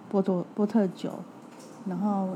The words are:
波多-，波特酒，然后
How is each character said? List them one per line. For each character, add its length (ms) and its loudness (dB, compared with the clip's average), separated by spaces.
波 100 4
多-， 240 2
波 100 4
特 220 4
酒， 260 -4
然 100 -4
后 400 2